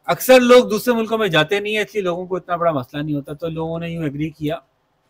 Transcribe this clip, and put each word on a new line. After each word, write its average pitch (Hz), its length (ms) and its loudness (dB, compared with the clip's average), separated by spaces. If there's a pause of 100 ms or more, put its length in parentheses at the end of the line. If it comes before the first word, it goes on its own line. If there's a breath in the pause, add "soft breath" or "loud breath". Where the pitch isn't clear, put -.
अक्सर 254 320 6
लोग 240 300 6
दूसरे 220 240 0
मुल्कों 226 240 -2
में 208 120 0
जाते 160 300 2
नहीं 208 140 -4
है, 214 80 0
इसलिए 202 220 -4
लोगों 175 220 -4
को 185 100 -6
इतना 175 200 -6
बड़ा 170 160 0
मसला 147 300 -6
नहीं 151 120 -4
होता, 143 200 -8
तो 165 140 -8
लोगों 165 320 -6
ने 170 80 -8
यूँ 165 160 -8
agree 147 260 -6
किया। 151 340 -8 (440)